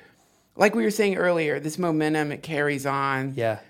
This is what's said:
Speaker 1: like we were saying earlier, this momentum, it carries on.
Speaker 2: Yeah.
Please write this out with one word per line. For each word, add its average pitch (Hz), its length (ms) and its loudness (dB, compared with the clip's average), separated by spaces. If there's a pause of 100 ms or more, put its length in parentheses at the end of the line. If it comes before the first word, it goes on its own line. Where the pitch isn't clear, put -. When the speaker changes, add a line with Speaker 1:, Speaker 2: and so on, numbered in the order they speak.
(560)
Speaker 1:
like 208 180 4
we 226 100 2
were 214 80 4
saying 202 260 2
earlier, 165 420 2
this 151 180 -6
momentum, 156 540 0
it - 100 -8
carries 147 460 -2
on. 135 480 -2
Speaker 2:
Yeah. 113 240 -2 (100)